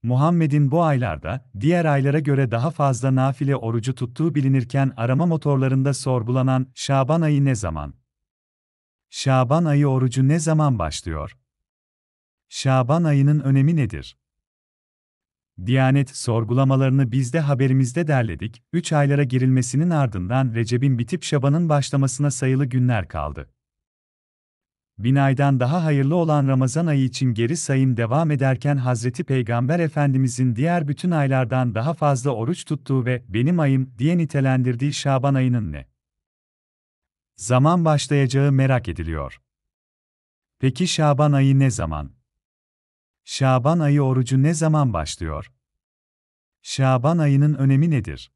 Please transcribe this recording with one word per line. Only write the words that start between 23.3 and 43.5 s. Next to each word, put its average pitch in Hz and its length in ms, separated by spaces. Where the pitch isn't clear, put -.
Bin 120 180
aydan 139 440
daha 151 240
hayırlı 143 320
olan 151 320
Ramazan 135 380
ayı 139 180
için 127 300
geri 117 240
sayım 131 400
devam 139 340
ederken 135 460
Hazreti 123 460
Peygamber 123 560
Efendimizin 131 760
diğer 160 320
bütün 175 240
aylardan 131 640
daha 131 180
fazla 139 380
oruç 120 340
tuttuğu 135 400
ve 123 220
"benim 131 320
ayım" 131 380
diye 160 200
nitelendirdiği 135 760
Şaban 139 400
ayının 123 380
ne 71 160
zaman 156 500
başlayacağı 139 680
merak 135 360
ediliyor. 80 540
Peki 135 280
Şaban 147 440
ayı 135 280
ne 135 120
zaman? 78 400
Şaban 131 560